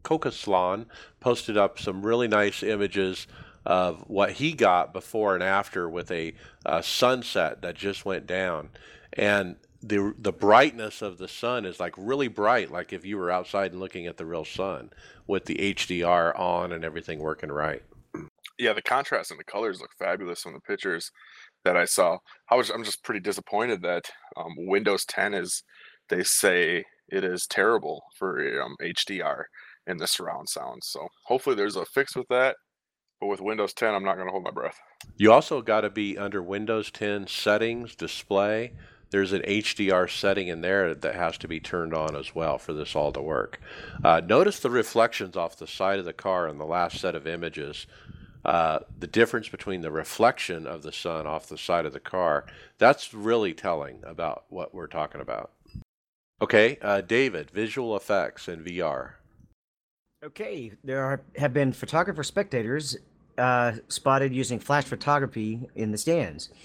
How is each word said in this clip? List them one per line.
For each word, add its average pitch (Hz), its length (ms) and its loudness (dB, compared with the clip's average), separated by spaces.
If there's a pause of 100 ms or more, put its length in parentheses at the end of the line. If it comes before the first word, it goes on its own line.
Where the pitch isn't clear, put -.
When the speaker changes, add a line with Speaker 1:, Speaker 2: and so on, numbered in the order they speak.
Speaker 1:
Kokaslan, 104 800 0 (340)
posted 117 380 0
up 101 220 4
some 98 260 -4
really 117 240 2
nice 104 340 2
images 98 640 -2 (380)
of 90 420 2
what 98 260 2
he 156 200 -2
got 95 400 6
before 101 420 0
and 90 80 0
after 95 460 0
with 82 220 -8
a, 82 240 -4 (300)
uh, 85 160 0
sunset 117 800 0
that 87 140 -8
just 98 300 -6
went 87 200 -4
down. 85 440 -4 (420)
And 101 460 2 (240)
the, 101 360 0
the 101 140 -2
brightness 113 680 6
of 95 160 -8
the 92 100 -12
sun 120 380 -4
is, 87 120 -8
like, 87 200 -4
really 127 320 -2
bright, 104 420 2
like 85 220 -8
if 87 120 -10
you 101 120 -6
were 90 140 -2
outside 90 400 -2
and 90 100 -10
looking 90 260 -8
at 85 80 -10
the 82 100 -10
real 82 200 -6
sun 90 460 -6 (360)
with 98 180 -2
the - 140 -4
H 98 280 -2
D 87 160 -2
R 85 320 4
on 87 380 0
and 82 100 -8
everything 80 360 -8
working 78 320 -6
right. 76 320 -2 (720)
Speaker 2:
Yeah, 113 160 2
the 107 80 -6
contrast 127 500 -2
and 78 80 -14
the 80 60 -18
colors 101 340 -4
look - 180 -16
fabulous 90 440 -4
from 85 120 -12
the 82 80 -16
pictures 92 500 -4 (520)
that 90 140 4
I 87 80 4
saw. 90 320 4 (320)
I 120 60 6
was, 120 140 4
I'm 117 140 -4
just 107 200 -8
pretty 107 160 -4
disappointed 104 640 -2
that, 87 280 -2 (280)
um, 82 200 -10
Windows 98 480 2
ten 101 280 -2
is, 90 300 -4 (460)
they 90 140 0
say 87 640 4 (240)
it 95 140 -2
is 90 240 -2
terrible 101 560 0 (140)
for, 71 440 -2
um, 65 200 -8
H 85 240 -2
D 98 160 -6
R 71 260 -4 (380)
and 87 140 -6
the 87 80 -4
surround - 400 -4
sound. 64 360 -8
So 76 240 -10 (180)
hopefully 131 300 2
there's 101 220 0
a 87 80 -4
fix - 300 -2
with 127 140 -6
that. 127 260 4 (640)
But 101 80 -4
with 98 140 -2
Windows 104 320 -2
ten, 110 200 0
I'm 98 100 0
not 95 140 0
gonna 92 140 -6
hold 95 120 -4
my 90 80 -6
breath. - 280 -6 (380)
Speaker 1:
You 104 160 8
also 143 280 6
gotta 107 280 2
be 101 280 -4
under 101 240 -6
Windows 104 480 -4
ten 104 380 -4
settings, 113 680 0
display. 104 800 0 (380)
There's 98 200 2
an 98 140 0
H 104 300 0
D 98 160 2
R 90 160 6
setting 98 400 0
in 82 140 -6
there 90 340 2
that 69 180 -4
has 82 240 -2
to - 100 -12
be 80 120 -6
turned 82 340 -4
on 78 220 -2
as 69 180 -10
well 80 240 0
for - 160 -8
this 76 220 -6
all 73 160 2
to 67 100 -6
work. 71 400 -4 (420)
Uh, 82 220 8
notice 156 340 4
the 123 120 0
reflections 113 640 2
off 85 180 -2
the 80 120 -16
side 98 320 0
of 90 60 -6
the 82 80 -8
car 92 340 0
in 73 100 -8
the 76 80 -8
last 85 340 0
set 90 140 -2
of 76 140 -8
images. 80 580 -8 (580)
Uh, 80 360 4 (180)
the 87 100 -10
difference 113 400 2
between 95 340 -8
the 80 100 -6
reflection 82 760 0
of 76 160 -10
the 76 100 -12
sun 80 360 -6
off 78 200 -6
the 78 120 -12
side 85 260 2
of 73 80 -6
the 71 60 -12
car, 82 460 0 (340)
that's 123 340 4
really 107 400 0
telling 73 500 -4
about 80 460 -8
what 90 240 -10
we're 87 140 -12
talking 76 340 -6
about. 57 300 -8 (880)
Okay, 113 400 6
uh, 101 200 2
David, 95 500 0
visual 110 440 -4
effects 98 520 -2
in 82 160 -10
V 87 180 -6
R. 65 380 -4 (1080)
Speaker 3:
Okay, 151 480 -10 (100)
there 135 200 -2
are, 135 180 -2 (160)
have 139 160 2
been 139 180 4
photographer 156 520 0
spectators, 135 720 -2 (400)
uh, 123 360 4 (140)
spotted 135 460 2
using 123 260 -2
flash 143 260 2
photography 123 920 -2
in 107 160 -2
the 107 60 -2
stands 117 520 -2 (160)